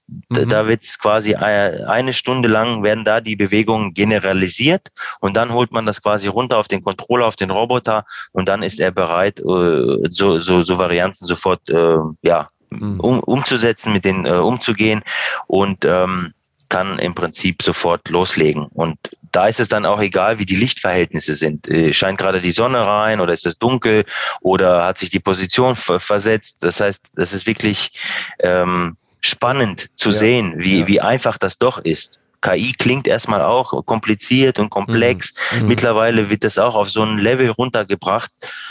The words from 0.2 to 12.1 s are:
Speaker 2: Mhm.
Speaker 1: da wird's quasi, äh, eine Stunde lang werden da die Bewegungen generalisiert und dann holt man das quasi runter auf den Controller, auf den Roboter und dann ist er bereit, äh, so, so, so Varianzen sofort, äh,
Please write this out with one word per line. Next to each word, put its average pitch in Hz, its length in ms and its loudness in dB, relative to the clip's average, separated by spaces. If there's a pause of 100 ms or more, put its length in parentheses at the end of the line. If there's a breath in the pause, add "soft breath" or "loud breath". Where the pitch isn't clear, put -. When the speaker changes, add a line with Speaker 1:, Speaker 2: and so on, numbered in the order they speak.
Speaker 2:
Mhm. 113 40 -2
Speaker 1:
da 107 200 2
wird's - 320 -2
quasi, 107 320 2
äh, 101 540 0
eine 127 260 0
Stunde 123 360 -2
lang 110 360 0
werden 110 200 0
da 107 160 2
die 110 160 -6
Bewegungen 104 560 0
generalisiert 95 960 0 (320 loud breath)
und 98 160 0
dann 117 160 0
holt 120 200 0
man 113 120 -2
das 107 160 -4
quasi 104 280 0
runter 120 300 0
auf 107 100 0
den 98 160 -4
Controller, 117 420 0
auf 110 100 -2
den 95 140 -4
Roboter 110 540 0 (260 loud breath)
und 92 180 -2
dann 101 140 0
ist 92 160 -6
er 92 140 0
bereit, 90 480 0
äh, 80 680 2
so, 90 280 2
so, 90 240 2
so 90 160 0
Varianzen 90 480 0
sofort, 90 420 -2
äh, 82 280 4 (260)